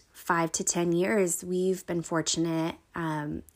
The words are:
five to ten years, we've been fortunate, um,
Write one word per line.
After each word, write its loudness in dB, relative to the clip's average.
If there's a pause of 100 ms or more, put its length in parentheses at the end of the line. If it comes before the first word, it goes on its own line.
(120)
five 0
to -4
ten 2
years, 2
we've 0
been -2
fortunate, 0 (180)
um, -4 (140)